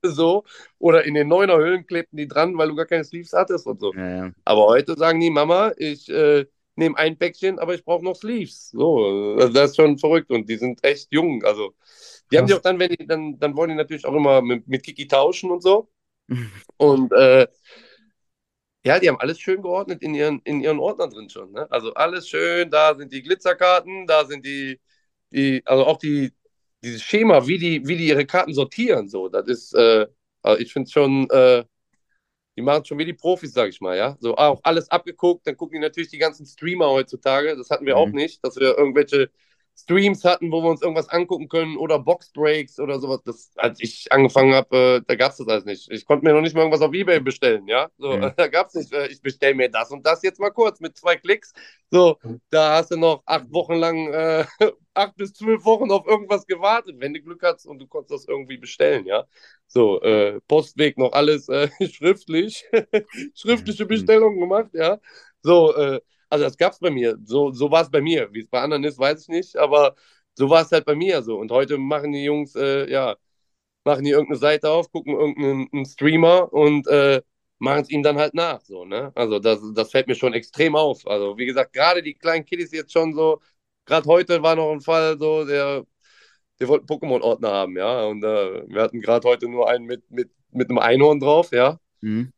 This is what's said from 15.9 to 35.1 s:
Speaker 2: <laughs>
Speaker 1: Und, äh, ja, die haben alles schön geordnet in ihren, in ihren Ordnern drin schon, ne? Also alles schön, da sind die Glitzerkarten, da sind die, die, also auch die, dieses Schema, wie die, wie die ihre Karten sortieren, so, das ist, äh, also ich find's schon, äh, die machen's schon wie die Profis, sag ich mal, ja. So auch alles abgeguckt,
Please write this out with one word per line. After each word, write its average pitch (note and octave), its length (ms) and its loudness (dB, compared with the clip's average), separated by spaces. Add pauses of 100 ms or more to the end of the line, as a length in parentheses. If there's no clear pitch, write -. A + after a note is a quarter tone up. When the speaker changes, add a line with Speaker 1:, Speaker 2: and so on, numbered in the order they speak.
Speaker 2:
<laughs> A#2 480 -12
Speaker 1:
Und, C3+ 360 4
äh, B2+ 340 8 (1400)
ja, D3+ 160 2
die F#3 100 4
haben C3 100 -2
alles D3+ 200 -6
schön F#3+ 220 -4
geordnet F#3 400 -6
in D#3 140 -6
ihren, D3 280 -2
in D3 180 -4
ihren D3+ 180 -2
Ordnern E3+ 320 -4
drin G#2 180 -20
schon, G2 220 -20
ne? C3 200 -12
Also A2+ 220 -6
alles E3+ 360 -4
schön, E3+ 420 -2
da D#3 240 4
sind C#3+ 180 -18
die C3+ 80 -12
Glitzerkarten, F3+ 840 -2
da D#3 180 2
sind C3+ 200 -14
die, C#3 340 -10 (520)
die, C3+ 340 -2
also C3 200 2
auch D3+ 120 0
die, C#3+ 360 -4 (500)
dieses A#2 200 -14
Schema, G#3 440 4
wie F3+ 120 -2
die, D#3+ 280 -4
wie E3+ 100 -4
die E3 100 -2
ihre C#3+ 180 2
Karten E3 280 -2
sortieren, C#3 560 -2
so, F#2+ 200 -8
das F#2+ 180 -2
ist, A#2+ 280 -8
äh, A2+ 320 4 (360)
also G#2+ 180 2
ich A2+ 120 -10
find's C3 180 -6
schon, C3+ 380 2
äh, B2+ 340 6 (960)
die - 40 -10
machen's D3 260 -2
schon D3 100 -12
wie D#3 80 -6
die E3+ 80 -10
Profis, E3+ 400 -4
sag A2+ 160 -2
ich F2+ 120 -18
mal, F#2 160 -6
ja. C3 220 -4
So A#2 160 -4
auch D3 280 2
alles E3 280 -2
abgeguckt, F3 560 -2